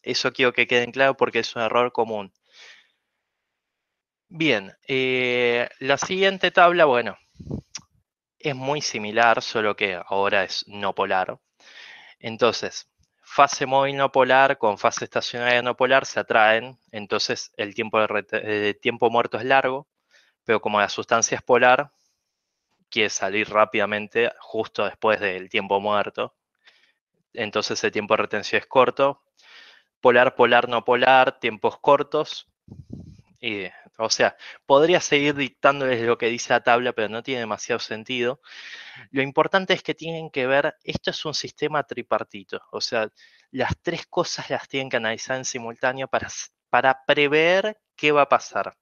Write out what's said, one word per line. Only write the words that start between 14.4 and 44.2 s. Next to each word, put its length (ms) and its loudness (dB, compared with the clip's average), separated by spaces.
con 200 0
fase 280 -2
estacionaria 560 -2
no 140 -2
polar 300 2
se 140 -6
atraen, 580 2
entonces 640 -6
el 180 -6
tiempo 260 -2
de 60 2
rete-, 640 -2
eh, 40 -6
tiempo 360 -2
muerto 280 -2
es 60 -8
largo, 440 0
pero 160 0
como 200 0
la 80 2
sustancia 480 -2
es 60 -10
polar, 500 4
quiere 200 0
salir 400 -4
rápidamente 880 0
justo 440 -6
después 360 0
del 300 -6
tiempo 300 0
muerto, 540 -2
entonces 500 -4
el 80 0
tiempo 220 -2
de 80 0
retención 380 -4
es 60 -20
corto. 560 0
Polar, 360 6
polar, 320 4
no 160 -2
polar, 560 4
tiempos 380 -4
cortos. 720 0
Y, 260 -6
o 120 -4
sea, 260 0
podría 340 6
seguir 340 2
dictándoles 680 0
lo 160 2
que 100 -2
dice 240 -2
la 100 2
tabla, 300 2
pero 160 -4
no 140 -8
tiene 180 -6
demasiado 400 -4
sentido. 600 -4
Lo 120 0
importante 520 0
es 80 -4
que 120 -6
tienen 360 -10
que 160 -4
ver, 380 0
esto 260 -6
es 140 -12
un 100 -6
sistema 500 -4
tripartito, 800 -8
o 80 -8
sea, 280 -4
las 220 -4
tres 240 -6
cosas 440 -6